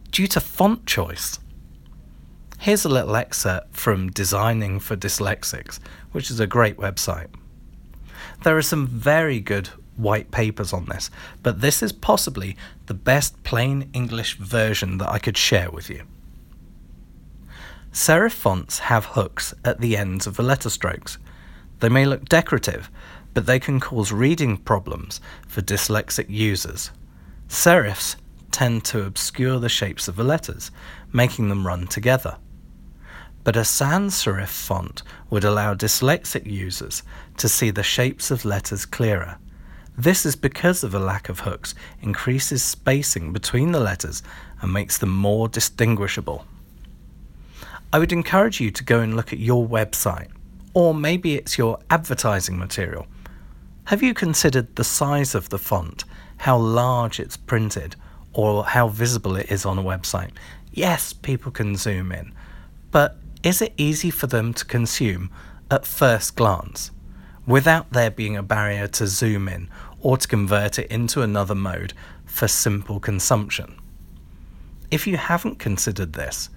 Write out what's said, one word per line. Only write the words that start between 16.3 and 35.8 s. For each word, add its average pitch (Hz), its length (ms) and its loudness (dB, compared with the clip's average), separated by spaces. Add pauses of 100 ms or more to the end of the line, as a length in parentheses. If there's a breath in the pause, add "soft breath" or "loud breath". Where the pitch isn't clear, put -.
Serif 190 400 4
fonts - 460 -2
have 113 280 2
hooks - 460 -2 (120)
at 120 160 0
the 113 160 2
ends 98 320 -2
of 95 80 -8
the 120 80 0
letter 131 260 0
strokes. - 480 -6 (640 loud breath)
They 117 80 6
may 135 180 6
look 139 200 0
decorative, - 640 2 (460 loud breath)
but 110 120 2
they 127 120 6
can 135 220 2
cause 107 320 0
reading 131 460 2
problems - 600 -2 (300 loud breath)
for 101 140 -4
dyslexic - 680 -2
users. 104 640 -2 (580 loud breath)
Serifs 147 680 4 (340)
tend 117 340 2
to 101 220 -2
obscure 127 520 -2
the 120 120 0
shapes - 360 -2
of 90 100 -6
the 110 60 0
letters, - 480 -2 (440 loud breath)
making 120 340 2
them 98 180 0
run 90 200 -2
together. 123 500 0 (1040 loud breath)
But 110 140 4
a 110 80 4
sans 185 500 2
serif 95 340 0
font - 540 -6 (280 loud breath)
would 104 140 2
allow 104 280 4
dyslexic 120 720 2